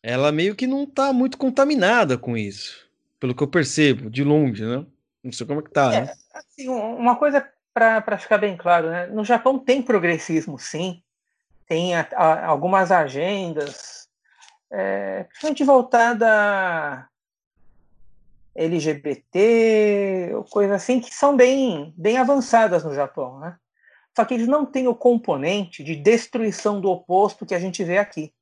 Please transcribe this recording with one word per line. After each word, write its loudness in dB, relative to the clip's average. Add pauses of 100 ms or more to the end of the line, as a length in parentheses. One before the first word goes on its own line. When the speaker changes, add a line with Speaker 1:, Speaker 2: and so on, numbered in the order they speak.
Speaker 1:
Ela 0
meio -2
que -4
não -2
tá 0
muito 0
contaminada 2
com -6
isso, -10 (300)
pelo -4
que -2
eu -2
percebo, 2
de -4
longe, 2
né? -4 (380)
Não -14
sei -10
como -6
é -12
que -20
tá, 2
Speaker 2:
É, 2
Speaker 1:
né? -10 (200)
Speaker 2:
assim, -16
um, -6
uma 2
coisa 0 (260)
pra, 4
pra -4
ficar 0
bem -2
claro, 2
né? -4
No -4
Japão 2
tem 2
progressismo, -2
sim. -10 (680)
Tem -2
a, 0 (140)
a, 2
algumas 2
agendas -2 (720)
é, -6
principalmente -6
voltada 4
a 0 (1500)
L -2
G -2
B -8
T, 2
ou -6
coisa 0
assim, 0
que -12
são 2
bem, 2
bem 0
avançadas 2
no -6
Japão, -6
né? -14 (560)
Só 2
que -4
eles 0
não 2
têm -2
o 0
componente 0
de -6
destruição 0
do 0
oposto 0
que -4
a -2
gente -6
vê -2
aqui. -6